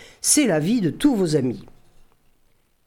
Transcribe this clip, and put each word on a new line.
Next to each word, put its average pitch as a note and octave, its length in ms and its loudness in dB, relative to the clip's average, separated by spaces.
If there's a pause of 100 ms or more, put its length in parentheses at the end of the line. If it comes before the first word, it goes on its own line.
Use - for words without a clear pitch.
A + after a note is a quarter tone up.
(200)
c'est - 260 0
l'avis F#3+ 360 0
de D#3+ 80 0
tous C4+ 260 0
vos E3+ 200 0
amis. » B2 280 -4 (1200)